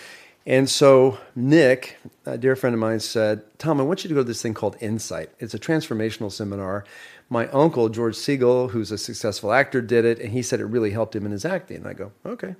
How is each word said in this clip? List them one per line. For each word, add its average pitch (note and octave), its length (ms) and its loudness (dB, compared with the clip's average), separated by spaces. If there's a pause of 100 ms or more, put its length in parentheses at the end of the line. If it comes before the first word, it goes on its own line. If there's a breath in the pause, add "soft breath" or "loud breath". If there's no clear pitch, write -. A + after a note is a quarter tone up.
(460 loud breath)
And C3 240 4
so C3+ 480 6 (180 loud breath)
Nick, C3 600 4 (280)
a C3 120 -4
dear C3 200 2
friend B2+ 160 0
of A2+ 60 0
mine, A2 200 0
said, G#2+ 440 0 (140)
"Tom, D3+ 220 0
I C3+ 40 2
want F3+ 200 -2
you F#3+ 60 -8
to D#3+ 40 -4
go C#3+ 80 2
to B2+ 40 0
this A#2 160 -6
thing A2+ 120 -4
called G#2 280 -4
Insight. G#2 480 -6 (100)
It's A2+ 140 -12
a A2 60 -8
transformational A2+ 720 -4
seminar. G2+ 500 -6 (460 loud breath)
My A#2 220 -2
uncle, C#3 360 2
George A2+ 300 -4
Segal, B2+ 540 2
who's A2 200 -4
a G#2 60 -6
successful G#2 560 -4
actor, C3 280 0
did A2+ 220 2
it, A#2 160 0
and A2 140 -8
he B2+ 80 -2
said A#2 180 -2
it G#2 60 -6
really G#2+ 260 -2
helped A2 240 -4
him G#2 100 -6
in G#2 60 -6
his G2+ 140 -6
acting." F3+ 320 -6
And F2 100 -14
I G2 60 -12
go, G2 180 -12 (140)
"Okay, F#3+ 340 -10